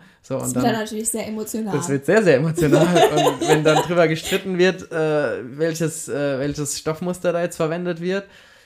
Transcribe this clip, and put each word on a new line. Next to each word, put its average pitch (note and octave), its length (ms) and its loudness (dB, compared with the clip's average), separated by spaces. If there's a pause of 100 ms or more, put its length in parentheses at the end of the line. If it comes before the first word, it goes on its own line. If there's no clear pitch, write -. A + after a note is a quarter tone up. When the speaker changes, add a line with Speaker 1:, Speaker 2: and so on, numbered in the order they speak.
(240)
Speaker 1:
So, C3+ 120 -6
und B2+ 80 -4
Speaker 2:
Das B2+ 120 -4
wird B3+ 100 0
Speaker 1:
dann A3 80 0
Speaker 2:
dann A3 80 -4
natürlich G#3+ 280 -8
sehr A3 180 -6
emotional. G#3+ 500 -6
Speaker 1:
Das - 120 -6
wird C#3 160 -4
sehr, G#3 180 4
sehr D#3+ 140 6
emotional. D#3+ 480 4
Speaker 2:
<laughs> F3 300 4
Speaker 1:
Und - 320 0
wenn D#3 160 4
dann D#3 200 4
drüber E3+ 240 4
gestritten F#3 500 -2
wird, F3+ 340 2
äh, C#3+ 680 -2
welches, D#3+ 480 -2
äh, C#3 320 -2
welches C#3+ 400 -4
Stoffmuster F3 520 -4
da E3+ 120 -2
jetzt E3+ 140 -6
verwendet E3+ 440 -2
wird F#3+ 220 -4 (420)